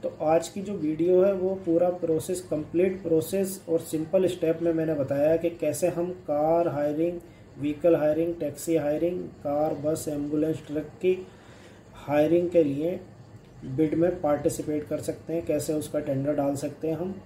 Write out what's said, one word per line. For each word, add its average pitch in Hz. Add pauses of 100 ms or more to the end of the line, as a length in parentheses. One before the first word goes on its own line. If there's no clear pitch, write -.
तो -
आज 160
की 196
जो 202
वीडियो 170
है 202
वो 190 (100)
पूरा 170
प्रोसेस, 170
कंप्लीट 170
प्रोसेस 185
और 165
सिंपल 165
स्टेप 165
में 170
मैंने 160
बताया 143
है 165
कि 165
कैसे 156
हम 175 (160)
कार 160
हायरिंग, 151 (400)
व्हीकल 151
हायरिंग, 156
टैक्सी 160
हायरिंग, 156 (160)
कार, 151
बस, 151
एम्बुलेंस, 151
ट्रक 147 (100)
की 185 (800)
हायरिंग 156
के 175
लिए 147 (680)
bid 147
में 175
participate 151
कर 151
सकते 156
हैं, 165
कैसे 151
उसका 151
tender 143
डाल 143
सकते 147
हैं 160
हम 180 (120)